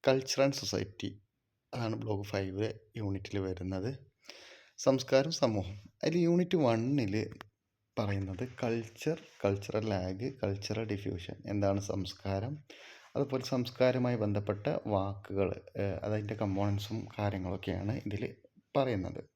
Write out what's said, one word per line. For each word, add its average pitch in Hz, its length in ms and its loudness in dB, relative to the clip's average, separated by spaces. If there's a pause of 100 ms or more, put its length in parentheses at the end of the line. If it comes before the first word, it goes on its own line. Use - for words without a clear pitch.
Culture 135 400 4
and 139 100 2
Society, 104 680 -4 (500)
അതാണ് 113 240 -2
ബ്ലോക്ക് 104 320 -4
five 98 440 -2 (240)
യൂണിറ്റിൽ 98 420 -2
വരുന്നത്. 95 600 -2 (800)
സംസ്കാരം, 135 540 4
സമൂഹം. 101 460 0 (200)
അതിൽ 160 200 2
യൂണിറ്റ് 175 380 4
one-ൽ 117 760 2 (680)
പറയുന്നത് 101 580 -2
കൾച്ചർ, 117 680 -2 (160)
കൾച്ചറൽ 101 500 0
ലാഗ്, 95 460 -2
കൾച്ചറൽ 104 500 -2
ഡിഫ്യൂഷൻ, 101 640 -6
എന്താണ് 101 340 2
സംസ്കാരം, 101 840 -4 (520)
അതുപോലെ 127 300 0
സംസ്കാരവുമായി 123 720 2
ബന്ധപ്പെട്ട 104 720 0
വാക്കുകൾ, 98 760 0 (160)
ഏഹ്, 98 240 0
അതിൻ്റെ 107 320 -2
കമ്പോണൻസും 104 760 0
കാര്യങ്ങളൊക്കെയാണ് 98 960 -2
ഇതിൽ 104 300 -4 (400)
പറയുന്നത്. 127 500 0 (120)